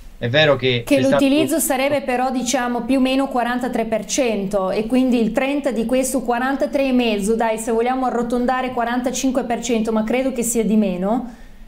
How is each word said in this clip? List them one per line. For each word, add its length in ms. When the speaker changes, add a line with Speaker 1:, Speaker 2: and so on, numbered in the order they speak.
Speaker 1:
È 100
vero 280
che 280
Speaker 2:
Che 120
Speaker 1:
c'è 60
stato 220
Speaker 2:
l'utilizzo 360
sarebbe 420
però, 280
diciamo, 520
più 160
o 20
meno 280
quarantatré 580
per 180
cento 640
e 140
quindi 340
il 140
trenta 380
di 160
questo 340
quarantatré 680
e 40
mezzo, 440
dai, 200
se 160
vogliamo 320
arrotondare 680
quarantacinque 720
per 180
cento, 300
ma 120
credo 280
che 100
sia 220
di 120
meno, 680